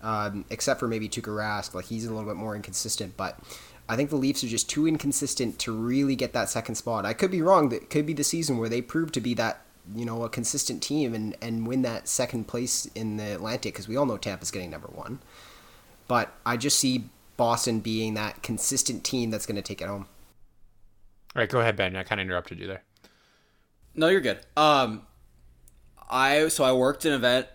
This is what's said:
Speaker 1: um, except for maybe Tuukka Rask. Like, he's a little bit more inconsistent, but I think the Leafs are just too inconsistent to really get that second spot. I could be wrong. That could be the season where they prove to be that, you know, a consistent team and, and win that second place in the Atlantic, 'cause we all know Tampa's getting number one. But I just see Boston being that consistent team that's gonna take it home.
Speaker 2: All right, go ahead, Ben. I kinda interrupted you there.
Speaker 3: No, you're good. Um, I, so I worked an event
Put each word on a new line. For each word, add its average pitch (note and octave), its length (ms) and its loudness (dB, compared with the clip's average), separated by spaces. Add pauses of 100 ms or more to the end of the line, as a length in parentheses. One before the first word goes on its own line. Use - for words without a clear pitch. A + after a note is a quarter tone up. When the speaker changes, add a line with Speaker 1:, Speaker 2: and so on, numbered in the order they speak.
Speaker 1:
um, G#2 480 -2
except B2+ 300 -2
for B2 80 -2
maybe A2 200 -2
Tuukka A2 200 -6
Rask. G#2 460 -4
Like, - 120 -6
he's A2+ 200 -6
a A2+ 60 -6
little A2 160 -6
bit G#2 80 -4
more G#2+ 200 -6
inconsistent, G2 600 -6
but F#2+ 220 -6 (500)
I A2+ 80 0
think C#3+ 140 2
the D3+ 60 0
Leafs C3+ 260 2
are B2 60 -2
just A2+ 200 -2
too D3+ 200 2
inconsistent C#3+ 720 0
to A#2 120 -2
really B2+ 440 2
get A#2+ 160 -2
that A2 160 0
second A2+ 260 -2
spot. G#2+ 320 -2
I G#2+ 60 0
could F#3+ 180 2
be F#3 120 0
wrong. E3 260 8
That A#2 200 -4
could D3+ 180 2
be D#3+ 80 -2
the C#3+ 100 0
season D3 340 0
where A2+ 100 0
they A#2+ 140 0
prove D#3 300 -2
to C3 80 0
be A#2+ 140 -2
that, A2+ 280 -2 (320)
you A#2 100 -4
know, A#2 200 -2
a A#2 40 -4
consistent A#2+ 540 -2
team C#3+ 320 0
and, G#2+ 260 -4
and A2+ 280 -2
win C3 140 2
that A#2 260 -2
second A#2+ 400 -2
place - 460 -2
in G#2+ 220 -4
the G#2 180 -4
Atlantic, G#2 400 -6
'cause F#2+ 140 -10
we A2 80 -2
all C#3+ 100 2
know A2+ 100 -2
Tampa's F#2 340 -6
getting F2+ 200 -8
number D#2 180 -12
one. A2+ 320 -12 (880)
But A2+ 240 2 (120)
I A#2+ 120 0
just C3+ 240 2
see B2+ 240 2 (320)
Boston A#2 440 2
being A2 340 -2
that G#2+ 280 -4
consistent B2 640 -2
team A#2+ 260 0
that's A2 160 -4
gonna G2+ 160 -4
take - 180 -8
it E2 80 -6
home. G2 180 -6 (1300)
Speaker 2:
All B2+ 60 0
right, G#2+ 60 0
go B2+ 120 2
ahead, A2+ 160 4
Ben. F#2 180 0
I F#2+ 80 -6
kinda G2+ 200 -4
interrupted F2+ 360 -4
you F#2 80 -10
there. F#2+ 160 -10 (1120)
Speaker 3:
No, D#3+ 140 4
you're F#3+ 120 8
good. A#2 200 0 (160)
Um, C#3 460 6 (1080)
I, C#3 380 4
so D#3+ 160 2
I C3 80 6
worked C3 340 2
an D3+ 80 4
event B2+ 400 4